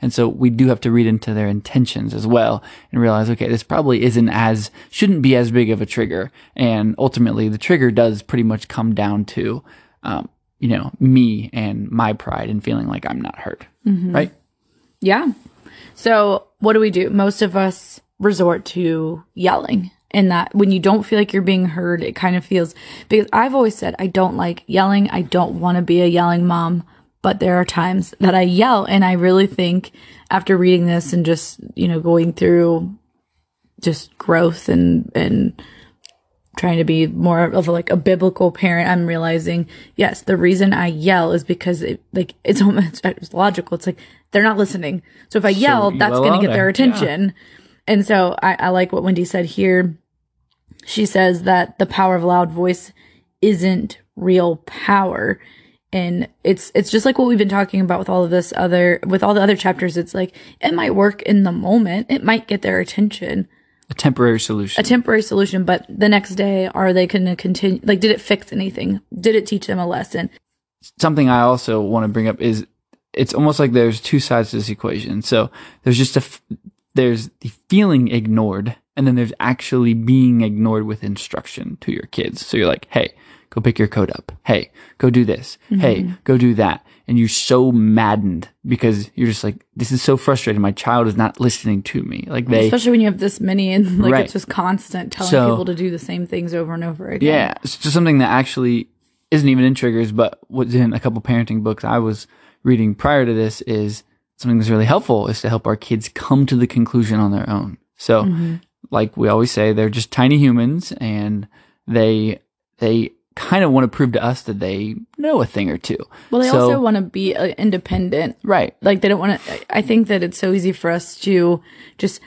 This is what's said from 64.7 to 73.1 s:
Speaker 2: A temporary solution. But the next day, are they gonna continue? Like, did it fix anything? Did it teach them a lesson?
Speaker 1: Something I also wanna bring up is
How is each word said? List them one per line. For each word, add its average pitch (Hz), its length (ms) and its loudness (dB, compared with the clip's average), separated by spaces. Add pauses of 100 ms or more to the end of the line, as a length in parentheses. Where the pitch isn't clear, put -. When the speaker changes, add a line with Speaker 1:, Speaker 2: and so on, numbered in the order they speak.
Speaker 2:
A - 20 0
temporary 240 380 2
solution. 196 420 -2
But 175 240 -2
the 208 220 0
next 202 260 0
day, 196 320 -2
are 190 240 0
they 185 160 2
gonna 185 280 -2
continue? 185 480 -2
Like, 202 160 2
did 214 120 2
it - 80 0
fix - 320 -4
anything? 196 480 -6 (180)
Did 220 180 2
it 214 100 0
teach 202 220 -6
them 196 120 -4
a 180 80 -4
lesson? 170 420 -6 (720)
Speaker 1:
Something 151 300 4
I 123 120 4
also 120 400 2
wanna 110 260 0
bring 110 200 0
up 107 140 -2
is 110 240 -2 (480)